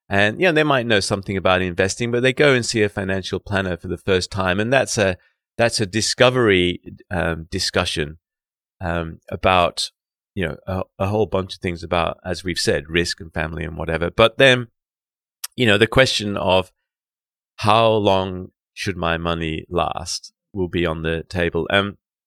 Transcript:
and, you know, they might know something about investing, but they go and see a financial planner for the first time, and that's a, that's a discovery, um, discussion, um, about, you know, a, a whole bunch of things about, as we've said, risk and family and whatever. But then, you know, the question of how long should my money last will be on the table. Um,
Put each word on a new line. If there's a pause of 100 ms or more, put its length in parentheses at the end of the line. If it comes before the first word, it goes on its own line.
and,
you
know,
they
might
know
something
about
investing,
but
they
go
and
see
a
financial
planner
for
the
first
time,
and
that's
a, (400)
that's
a
discovery, (300)
um,
discussion, (600)
um, (100)
about, (440)
you
know, (100)
a, (160)
a
whole
bunch
of
things
about,
as
we've
said,
risk
and
family
and
whatever.
But
then, (880)
you
know,
the
question
of (840)
how
long (260)
should
my
money
last (200)
will
be
on
the
table.
Um, (280)